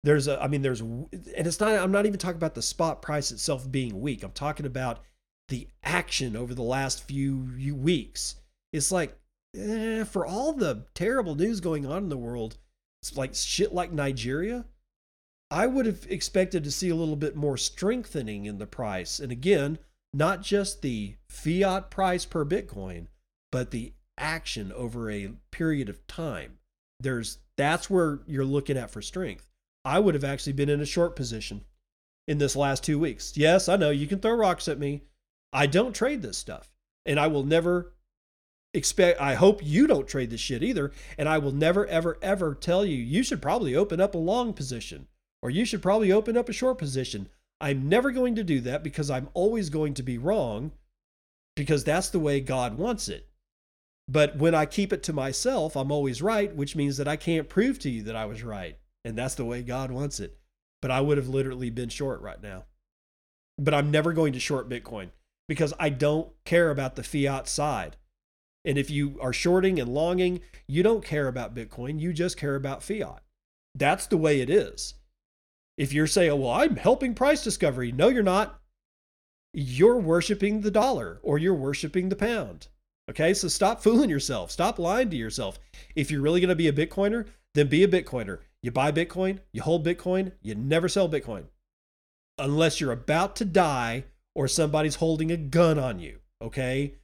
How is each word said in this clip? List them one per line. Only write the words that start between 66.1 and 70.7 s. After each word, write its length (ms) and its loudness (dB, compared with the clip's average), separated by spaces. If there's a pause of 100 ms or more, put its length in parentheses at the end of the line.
care 260 4
about 260 -4
the 80 -10
fiat 440 -2
side. 480 -4 (680)
And 120 0
if 140 0
you 300 -2
are 120 -2
shorting 480 4
and 140 -2
longing, 460 2 (260)
you 160 2